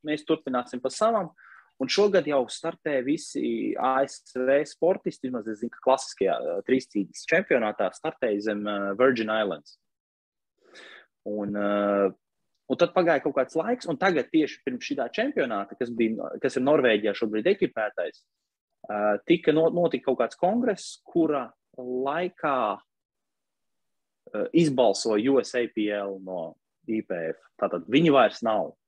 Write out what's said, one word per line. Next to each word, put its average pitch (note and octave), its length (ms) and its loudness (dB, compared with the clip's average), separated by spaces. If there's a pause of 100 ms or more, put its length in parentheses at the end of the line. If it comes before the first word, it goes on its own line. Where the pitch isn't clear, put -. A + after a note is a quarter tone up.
mēs D3+ 240 -4
turpināsim B2+ 560 -2
pa C3 80 -2
savam. G#3+ 400 0 (480)
Un C3+ 80 -2
šogad G3 400 4
jau C#3+ 140 2 (100)
startē D#3+ 480 -4
visi A#2+ 800 -2
A C3 240 2
S - 320 -12
V C3 220 2 (100)
sportisti, - 640 -2
vismaz A2+ 180 -8
es G#2+ 140 -8
zinu, A#2 100 -6
ka - 140 -20
klasiskajā, G2+ 500 2
ā, D2+ 200 -4 (100)
trīscīņas B2 640 -2
čempionātā A2+ 560 2 (100)
startēja A2 540 -2
zem, G#2 180 -4
ā, G#2 60 -2 (240)
Virgin A#2 340 4
Islands. G#2 460 -4 (1500)
Un, G#2 320 -6
ā, G2+ 540 2 (580)
un B2+ 140 -2
tad E3+ 100 2
pagāja E3 320 2
kaut C#3+ 140 0
kāds B2+ 180 -2
laiks, G#3+ 320 -4
un D3 80 -2
tagad E3 320 0
tieši D#3 380 0
pirms B2+ 240 -8
šitā C3 240 -4
čempionāta, C3+ 640 -4
kas A#2+ 160 -4
bija, A2+ 340 -2 (140)
kas C3+ 180 0
ir B2+ 60 0
Norvēģijā A2 500 4
šobrīd G#2+ 380 0
ekipētais, F#2+ 680 -4 (640)
ā, G#2 400 0
tika D#3 320 2
no-, D#3+ 160 4
notika E3 380 0
kaut B2 100 0
kāds A2+ 220 -2
kongress, G#3+ 560 -2 (100)
kura D3+ 380 0 (340)
laikā, C#3 760 -2 (180)
ā, - 1800 -14
izbalsoja B2 800 2
U C3 80 6
S - 160 -8
A A#2+ 160 0
P G#2+ 240 -2
L G2 240 -6
no F#2 220 -8 (500)
I A2 80 -2
P F2 300 -6
F. - 100 -8 (160)
Tātad F2 320 -4
viņi D3+ 240 6
vairs A#2+ 320 4
nav. G2 300 0 (140)